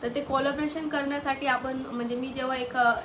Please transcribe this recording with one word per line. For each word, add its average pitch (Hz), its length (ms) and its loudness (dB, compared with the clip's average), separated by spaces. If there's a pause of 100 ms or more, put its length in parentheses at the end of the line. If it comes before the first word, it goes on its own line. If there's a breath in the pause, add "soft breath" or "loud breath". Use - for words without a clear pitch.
तर 240 40 -2
ते 254 140 -2
कोलॅबोरेशन 285 680 0
करण्यासाठी 285 560 -2
आपण 262 320 0 (100)
म्हणजे 240 280 -2
मी 254 120 -4
जेव्हा 262 280 -2
एका 247 500 4